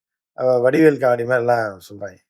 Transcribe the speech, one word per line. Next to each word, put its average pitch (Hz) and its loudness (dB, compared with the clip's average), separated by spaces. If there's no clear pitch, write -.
அவ 127 0
வடிவேல் 151 4
காமெடி 120 -8
மாதிரி 123 0
எல்லாம் 117 -2
சொல்றாங்க. 101 -16